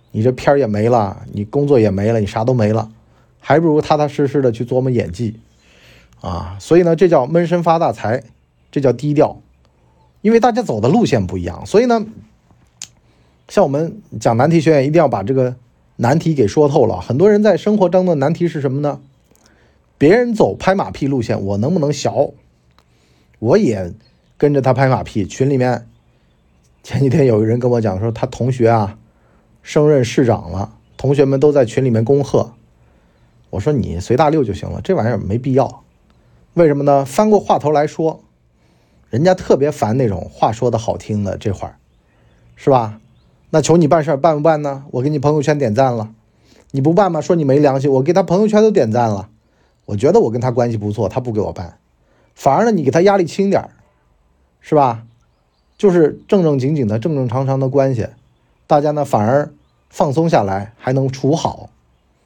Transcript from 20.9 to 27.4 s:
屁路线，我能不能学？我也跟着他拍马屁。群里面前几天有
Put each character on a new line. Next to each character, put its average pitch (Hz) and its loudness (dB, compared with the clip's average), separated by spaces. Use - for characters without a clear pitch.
屁 - -6
路 135 -2
线， 104 -4
我 101 -4
能 120 -2
不 185 0
能 143 -2
学？ 139 -2
我 127 0
也 104 -2
跟 147 0
着 139 0
他 127 2
拍 135 2
马 104 0
屁。 101 -6
群 - -2
里 143 0
面 123 -2
前 120 -4
几 139 2
天 139 2
有 110 2